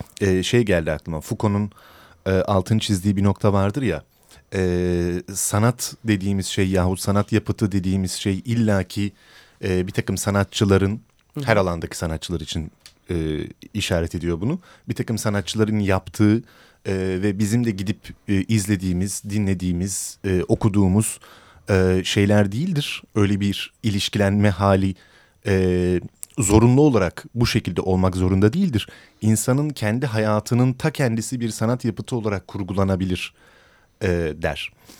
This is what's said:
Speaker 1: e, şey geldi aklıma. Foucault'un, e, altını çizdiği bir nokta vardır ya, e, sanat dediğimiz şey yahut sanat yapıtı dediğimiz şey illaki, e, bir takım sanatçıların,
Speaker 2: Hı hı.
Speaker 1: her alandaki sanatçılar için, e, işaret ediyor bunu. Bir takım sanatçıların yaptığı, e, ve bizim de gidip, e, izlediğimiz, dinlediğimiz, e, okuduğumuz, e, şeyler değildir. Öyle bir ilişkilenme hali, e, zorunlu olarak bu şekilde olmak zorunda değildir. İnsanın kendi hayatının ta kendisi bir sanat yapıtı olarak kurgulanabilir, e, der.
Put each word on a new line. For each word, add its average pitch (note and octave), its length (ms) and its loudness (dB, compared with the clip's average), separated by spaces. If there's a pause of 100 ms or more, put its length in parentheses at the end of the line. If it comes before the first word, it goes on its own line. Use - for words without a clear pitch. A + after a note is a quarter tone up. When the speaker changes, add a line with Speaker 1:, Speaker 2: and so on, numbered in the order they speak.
(220)
Speaker 1:
e, F#2 220 2
şey A#2+ 200 2
geldi E2+ 280 0
aklıma. D#2 300 -6
Foucault'un, G#2 500 -2 (540)
e, F#2+ 60 0
altını F#2+ 480 2
çizdiği G2 360 0
bir G2 80 0
nokta G2+ 300 2
vardır G2+ 280 0
ya, F2 220 -2 (500)
e, F2+ 680 0 (100)
sanat G#2+ 720 -2
dediğimiz G2 420 0
şey F#2+ 240 0
yahut F#2 300 2
sanat G2+ 320 0
yapıtı G#2 400 0
dediğimiz F#2+ 400 0
şey F#2+ 340 -4
illaki, G#2 680 0 (520)
e, F#2 240 0
bir G2 40 -10
takım - 260 -4
sanatçıların, G2 840 2 (320)
Speaker 2:
Hı D3 60 -8
hı. C#3 60 -6
Speaker 1:
her A2+ 120 4
alandaki F2 400 -2
sanatçılar D#2+ 420 -4
için, D#2 320 -8 (380)
e, D#2 380 -4 (260)
işaret F2 420 -2
ediyor E2+ 260 -4
bunu. D3+ 180 -2 (300)
Bir A#2 60 -4
takım A2 220 -4
sanatçıların G#2+ 600 -2
yaptığı, G#2 640 2 (420)
e, G2 100 -4
ve F#2+ 440 -2
bizim A2+ 260 0
de A#2 60 -2
gidip, G2 260 -4 (300)
e, G2 160 2
izlediğimiz, F#2+ 840 -2
dinlediğimiz, F#2+ 960 -2
e, F#2 180 0
okuduğumuz, G2+ 760 2 (500)
e, F#2 340 4
şeyler G#2 480 2
değildir. D3 520 -4 (120)
Öyle G#2+ 240 2
bir G3+ 340 -4 (100)
ilişkilenme G2+ 680 2
hali, F#2+ 460 2 (520)
e, F2+ 520 2 (380)
zorunlu A2+ 440 4
olarak A2 440 2 (100)
bu A#2 120 2
şekilde F2+ 340 -2
olmak F#2 340 2
zorunda F#2+ 380 4
değildir. D#3+ 340 0 (340)
İnsanın B2+ 480 2
kendi B2 360 -2
hayatının A2+ 680 2
ta D3+ 180 -4
kendisi A#2 480 -2
bir A#2 100 -4
sanat A#2 360 -2
yapıtı A2 300 -4
olarak G#2 320 -4
kurgulanabilir, F#2+ 840 -2 (720)
e, G2 40 0 (340)
der. D#2 300 -6 (280)